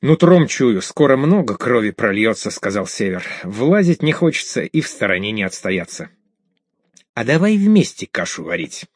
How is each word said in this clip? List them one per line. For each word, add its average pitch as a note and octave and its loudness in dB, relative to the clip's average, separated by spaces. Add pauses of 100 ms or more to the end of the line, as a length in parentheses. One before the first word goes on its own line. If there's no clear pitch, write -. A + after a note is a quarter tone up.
«Нутром E3 6
чую, A#2 0
скоро C3+ 2
много C#3+ 0
крови A#2 0
прольется», — G#2 -2
сказал G2 -4
Север. F#2 -4 (200)
«Влазить D3+ 2
не D3+ 0
хочется - -2
и - -2
в D3+ -6
стороне G2 -2
не G#2+ -4
отстояться». F#2 -6 (1040)
«А A#2 -6
давай E3 2
вместе G3+ 2
кашу - -8
варить», — E2+ -8